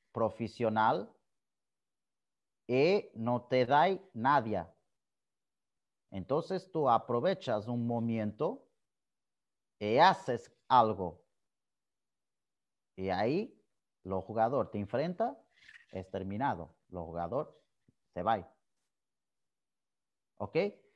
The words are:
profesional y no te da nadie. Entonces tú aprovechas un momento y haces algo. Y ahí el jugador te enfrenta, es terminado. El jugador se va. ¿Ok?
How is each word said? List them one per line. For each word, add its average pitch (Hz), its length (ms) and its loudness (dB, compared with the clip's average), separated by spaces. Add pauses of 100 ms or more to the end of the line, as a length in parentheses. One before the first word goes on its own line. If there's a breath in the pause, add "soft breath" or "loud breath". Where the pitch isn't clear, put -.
(120)
profesional 113 1000 0 (1600)
y 151 480 2
no 120 260 -2
te 127 240 2
da 147 220 4 (260)
nadie. 113 500 0 (1500)
Entonces 165 580 -4
tú 151 180 0
aprovechas 120 800 0
un 120 180 -2
momento 117 800 -4 (1160)
y 107 180 0
haces 156 540 2 (160)
algo. 107 520 4 (1700)
Y 95 160 -4
ahí 127 460 -2 (500)
el 95 140 -2
jugador 113 500 0
te 107 80 -6
enfrenta, 175 580 -4 (540 soft breath)
es 92 200 -10
terminado. 98 640 -6 (160)
El 90 80 -10
jugador 85 640 -6 (540)
se 87 80 -6
va. 104 260 -2 (1900)
¿Ok? - 180 -8 (380)